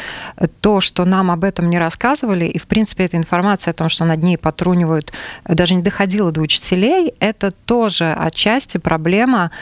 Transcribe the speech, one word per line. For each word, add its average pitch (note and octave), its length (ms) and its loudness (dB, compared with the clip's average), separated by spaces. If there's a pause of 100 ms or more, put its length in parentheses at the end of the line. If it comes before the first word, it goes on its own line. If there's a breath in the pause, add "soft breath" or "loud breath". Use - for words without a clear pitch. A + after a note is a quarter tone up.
(600 loud breath)
то, G#3 220 2
что - 240 -2
нам F#3 240 2
об E3+ 140 0
этом F3+ 260 0
не F3 80 2
рассказывали, F#3+ 640 0
и, - 140 -4
в - 80 -8
принципе, G#3+ 380 0
эта F3 120 -2
информация F3 560 0
о - 20 -10
том, D#3+ 140 -2
что - 160 -2
над D#3+ 180 0
ней F3 140 2
потрунивают, E3 800 0 (340 loud breath)
даже F3 260 2
не F3+ 80 2
доходила G3 480 0
до D#3+ 120 -2
учителей, A#3 800 0
это G3+ 320 -2
тоже G#3 600 0
отчасти G#3 640 -2
проблема, F3 760 2 (120)